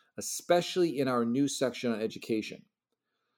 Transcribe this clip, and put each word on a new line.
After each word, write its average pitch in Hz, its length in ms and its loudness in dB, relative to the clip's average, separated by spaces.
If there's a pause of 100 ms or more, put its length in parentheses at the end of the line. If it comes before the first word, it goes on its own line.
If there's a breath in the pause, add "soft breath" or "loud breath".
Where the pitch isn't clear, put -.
(180 soft breath)
especially 170 840 0
in 135 80 2
our 120 180 2
new 135 220 2
section 127 440 -2
on 107 100 -2
education. 110 640 -4 (720)